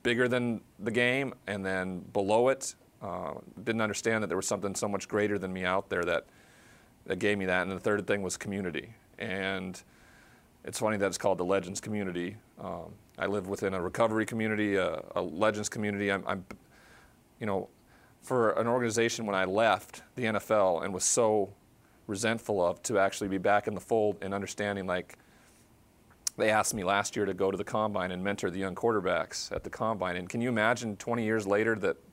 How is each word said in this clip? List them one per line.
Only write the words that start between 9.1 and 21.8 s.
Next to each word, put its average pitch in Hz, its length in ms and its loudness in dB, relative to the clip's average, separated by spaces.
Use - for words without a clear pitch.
And 95 640 -6
it's 80 140 -10
funny 107 200 0
that 101 100 2
it's 90 100 -2
called 95 220 0
the 90 60 -2
Legends 95 360 0
community. 98 560 -4
Um, 87 320 -10
I - 80 -2
live 98 220 -2
within 98 260 -2
a 95 80 -2
recovery 110 460 2
community, 107 480 0
a, 87 260 0
a - 60 2
Legends 101 460 0
community. 104 440 -2
I'm, 98 160 0
I'm, 95 180 -4
you 113 80 -6
know, 98 220 -2
for 117 300 4
an 117 160 0
organization 117 580 2
when 101 100 0
I 95 100 4
left 98 580 2
the 123 120 -2
N 107 80 2
F - 160 -2
L 95 300 4
and 95 120 -4
was 90 100 -4
so 107 460 4